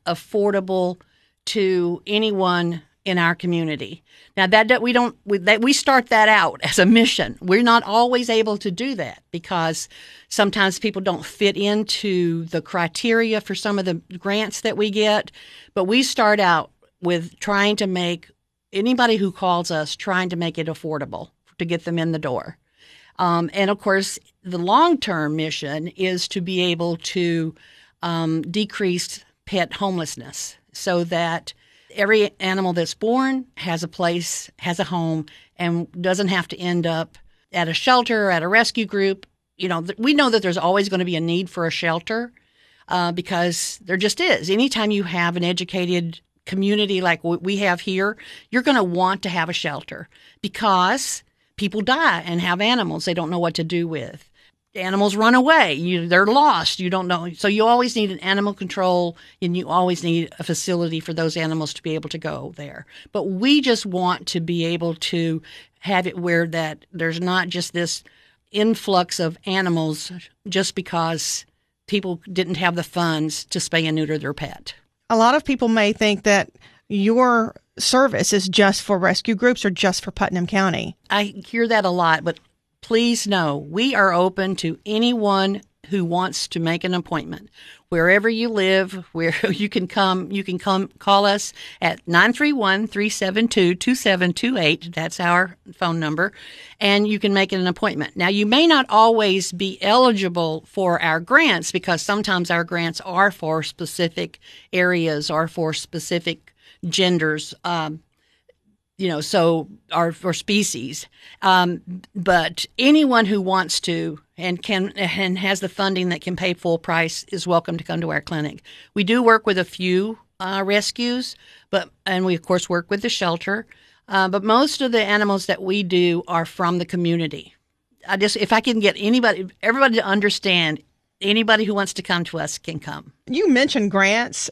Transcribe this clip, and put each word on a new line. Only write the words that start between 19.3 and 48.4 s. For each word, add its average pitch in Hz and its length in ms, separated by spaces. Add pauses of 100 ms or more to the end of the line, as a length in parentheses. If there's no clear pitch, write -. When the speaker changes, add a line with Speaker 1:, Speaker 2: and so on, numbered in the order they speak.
Speaker 1:
calls 180 400
us, 151 240
trying 185 340
to 175 60
make 170 220
it 160 100
affordable 151 640 (280)
to 180 80
get 165 200
them 170 120
in 165 140
the 156 80
door. 135 380 (640)
Um, 170 340
and 196 160
of 202 100
course, 196 380 (260)
the 180 140
long-term 185 800
mission 156 540
is 185 400
to 196 120
be 180 200
able 170 360
to, 165 560 (480)
um, 165 420
decrease 190 800 (220)
pet 180 280
homelessness 165 840 (160)
so 175 320
that 170 500 (380)
every 208 480
animal 190 320
that's 170 220
born 262 520 (120)
has 165 260
a 165 40
place, 175 640 (100)
has 175 200
a 196 60
home, 160 400 (320)
and 170 340 (100)
doesn't 185 280
have 180 180
to - 100
end 175 300
up 165 300 (340)
at 175 160
a 165 60
shelter 240 540
or 190 40
at 165 120
a 170 40
rescue 226 380
group. 196 400 (320)
You 185 100
know, 170 140
th-, 180 180
we 269 140
know 285 160
that 220 120
there's 180 160
always 190 300
gonna 185 160
be 175 140
a 160 40
need 175 280
for 170 180
a 160 40
shelter, 180 600 (560)
uh, 175 240
because 175 720
there 185 140
just 202 240
is. 294 280
Anytime 220 420
you 202 120
have 170 320
an 175 80
educated 175 800 (240)
community 196 560
like 170 200
w-, 170 200
we 196 160
have 180 240
here, 196 340 (340)